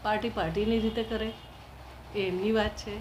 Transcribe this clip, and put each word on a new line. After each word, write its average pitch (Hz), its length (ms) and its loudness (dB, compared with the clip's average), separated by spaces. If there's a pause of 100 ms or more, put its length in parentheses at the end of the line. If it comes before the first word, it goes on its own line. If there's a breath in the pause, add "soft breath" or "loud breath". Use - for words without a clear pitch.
પાર્ટી 214 260 2
પાર્ટીની 208 500 2
રીતે 220 240 2
કરે 220 280 -2 (840)
એ 208 40 0
એમની 185 320 2
વાત 214 260 4
છે 208 240 -8